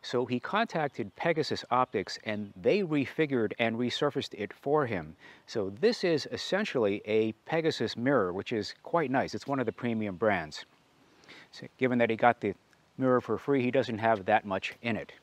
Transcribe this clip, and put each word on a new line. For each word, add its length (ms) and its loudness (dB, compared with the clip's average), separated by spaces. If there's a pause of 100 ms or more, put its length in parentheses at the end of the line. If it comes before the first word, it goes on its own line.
So 240 -2
he 120 -2
contacted 760 -4
Pegasus 540 -2
Optics, 540 0
and 320 -6
they 260 2
refigured 760 0
and 180 2
resurfaced 580 -2
it 180 -6
for 340 0
him. 300 -6 (300)
So 240 -4 (100)
this 240 0
is 260 2
essentially 760 0
a 280 2 (120)
Pegasus 520 -2
mirror, 360 2
which 200 -6
is 300 -4
quite 280 -2
nice. 240 0
It's 120 -8
one 140 -2
of 60 -2
the 60 -4
premium 440 -4
brands. 480 0 (840)
So 160 -16 (120)
given 200 2
that 120 4
he 60 2
got 240 4
the 140 0 (420)
mirror 240 4
for 180 -2
free, 240 0
he 80 0
doesn't 280 0
have 280 2
that 180 4
much 380 -4
in 140 -2
it. 160 -10 (100)